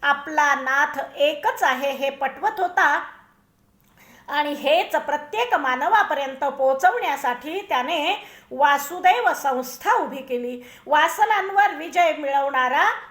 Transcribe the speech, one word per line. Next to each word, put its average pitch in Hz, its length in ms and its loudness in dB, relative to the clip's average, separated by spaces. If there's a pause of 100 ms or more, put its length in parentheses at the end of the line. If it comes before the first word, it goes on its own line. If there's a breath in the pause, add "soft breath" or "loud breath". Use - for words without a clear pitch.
आपला 285 520 0
नाथ 277 440 -2 (160)
एकच 311 480 0
आहे 277 280 0
हे 277 180 -4
पटवत 277 500 -4
होता 349 440 2 (1300 soft breath)
आणि 294 240 -2
हेच 320 420 2
प्रत्येक 302 600 -2
मानवापर्यंत 277 880 0
पोहोचवण्यासाठी 285 1300 0
त्याने 311 600 -2 (220 loud breath)
वासुदेव 349 840 2
संस्था 262 600 -2
उभी 285 240 -2
केली. 247 440 -8 (260 loud breath)
वासनांवर 392 880 2
विजय 320 380 0
मिळवणारा 277 760 0 (220)